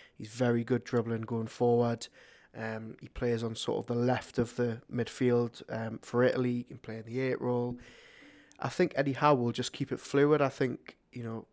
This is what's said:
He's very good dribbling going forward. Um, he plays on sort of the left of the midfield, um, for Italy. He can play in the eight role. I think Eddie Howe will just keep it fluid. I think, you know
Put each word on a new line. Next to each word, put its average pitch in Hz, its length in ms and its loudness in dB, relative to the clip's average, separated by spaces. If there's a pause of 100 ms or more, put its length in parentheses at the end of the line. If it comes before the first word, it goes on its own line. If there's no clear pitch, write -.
(160)
He's - 120 -12
very 120 360 2
good 120 180 2
dribbling 113 400 0
going 113 240 -4
forward. 120 600 2 (480)
Um, 110 440 -8
he - 80 -16
plays 117 340 -2
on 113 120 -4
sort 110 260 -2
of 107 60 -8
the 123 140 0
left 123 380 0
of 117 180 -2
the 120 240 -2 (100)
midfield, 120 800 0
um, 113 320 -6
for 120 240 2
Italy. 127 300 2
He 120 80 -4
can - 160 -16
play 113 180 -12
in 113 80 -12
the 117 160 -6
eight 131 200 -2
role. 123 380 -2 (840)
I - 80 -2
think 180 260 0
Eddie 139 180 0
Howe 147 220 6
will 120 180 2
just - 200 -6
keep - 200 -6
it 120 80 -4
fluid. 143 400 4
I 139 80 2
think, - 480 -4 (160)
you 123 100 -10
know 113 300 -8